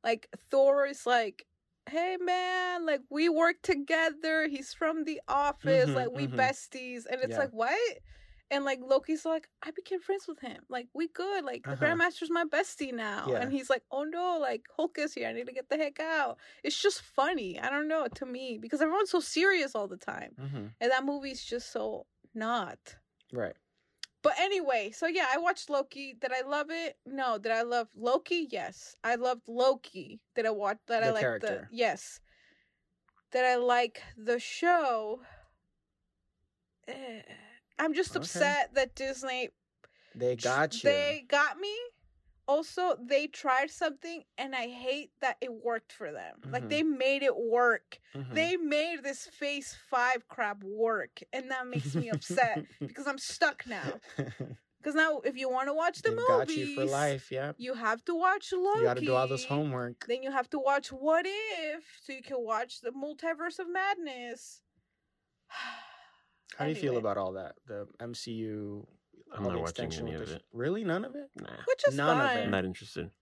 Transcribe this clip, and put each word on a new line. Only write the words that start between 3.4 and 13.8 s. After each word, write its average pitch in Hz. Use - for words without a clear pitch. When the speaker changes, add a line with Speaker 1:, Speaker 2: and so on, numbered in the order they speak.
Speaker 1:
together. 320
He's 277
from 320
The 302
Office. 277
Speaker 2:
Mm-hmm, 143
Speaker 1:
Like, -
we 139
Speaker 2:
mm-hmm. 127
Speaker 1:
besties." 254
And 254
it's 254
Speaker 2:
Yeah. 226
Speaker 1:
like, 269
"What?" 294
And, 277
like, 269
Loki's 269
like, 320
"I 311
became 370
friends 392
with 320
him. 240
Like, 247
we 320
good. 381
Like, 247
the -
Speaker 2:
Uh-huh. 131
Speaker 1:
Grandmaster's 330
my 339
bestie 302
now." 214
Speaker 2:
Yeah. 240
Speaker 1:
And 247
he's 269
like, 254